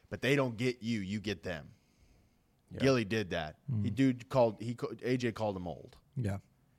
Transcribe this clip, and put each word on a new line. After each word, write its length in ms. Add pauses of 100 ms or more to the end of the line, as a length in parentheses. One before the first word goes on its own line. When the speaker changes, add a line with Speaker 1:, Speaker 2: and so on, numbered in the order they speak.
(100)
Speaker 1:
but 120
they 140
don't 220
get 240
you, 180
you 200
get 220
them. 260 (1040)
Speaker 2:
Yeah. 100
Speaker 1:
Gilly 240
did 260
that. 260 (100)
He 80
Speaker 3:
Mm-hmm. 200
Speaker 1:
dude 360
called, 320
he 120
ca-, 280
A 160
J 140
called 240
him 120
old. 280 (200)
Speaker 3:
Yeah. 220 (400)